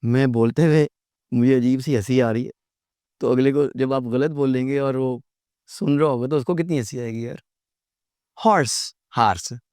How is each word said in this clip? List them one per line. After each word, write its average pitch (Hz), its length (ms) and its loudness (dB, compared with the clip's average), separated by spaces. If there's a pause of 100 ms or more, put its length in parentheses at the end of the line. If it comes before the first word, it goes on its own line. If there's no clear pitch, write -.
मैं 127 280 2
बोलते 117 340 2
हुए 151 220 4 (440)
मुझे 123 240 4
अजीब 127 260 2
सी 139 140 -2
हंसी 123 240 0
आ 120 120 2
रही 117 120 -4
है, - 80 -10 (680)
तो 120 100 0
अगले 131 220 4
को 143 140 2 (100)
जब 131 160 0
आप 135 160 -2
गलत 131 240 0
बोलेंगे 135 460 -2
और 135 180 -2
वो 127 240 -4 (480)
सुन 143 300 -2
रहा 151 100 2
होगा 127 180 -2
तो 151 100 -2
उसको 147 180 -2
कितनी 165 220 -2
हंसी 123 220 -6
आएगी 117 280 -8
यार। 135 140 -14 (960)
हॉर्स, 180 380 2 (360)
हार्स। 107 420 0 (200)